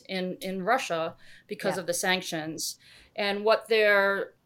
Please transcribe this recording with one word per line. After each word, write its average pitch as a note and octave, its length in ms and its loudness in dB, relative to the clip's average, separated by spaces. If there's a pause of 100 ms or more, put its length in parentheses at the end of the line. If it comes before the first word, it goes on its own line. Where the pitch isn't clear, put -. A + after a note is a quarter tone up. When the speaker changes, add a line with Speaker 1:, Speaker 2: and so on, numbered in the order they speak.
Speaker 1:
in, F#3 340 -4
in F#3+ 220 -6
Russia F3 520 -2 (320)
because G3 280 -4
Speaker 2:
Yeah. F#3 60 -4
Speaker 1:
of E3+ 40 -8
the E3+ 80 -4
sanctions. E3 840 -4 (380)
And G3+ 300 -2
what A3 220 4
they're, G3+ 680 4 (120)